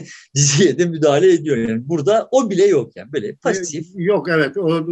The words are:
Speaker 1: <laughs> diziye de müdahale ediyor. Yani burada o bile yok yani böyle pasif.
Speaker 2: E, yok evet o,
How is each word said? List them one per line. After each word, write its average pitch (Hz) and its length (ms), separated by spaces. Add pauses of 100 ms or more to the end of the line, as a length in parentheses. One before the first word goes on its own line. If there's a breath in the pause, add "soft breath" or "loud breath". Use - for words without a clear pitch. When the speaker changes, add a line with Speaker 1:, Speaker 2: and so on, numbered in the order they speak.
Speaker 1:
<laughs> - 320
diziye 143 440
de 180 60
müdahale 160 480
ediyor. 151 240
Yani 113 320
burada 170 420
o 240 200
bile 190 160
yok 147 300
yani 110 160
böyle 113 220
pasif. 175 520
Speaker 2:
E, 185 160
yok 190 260
evet 156 280
o, 165 360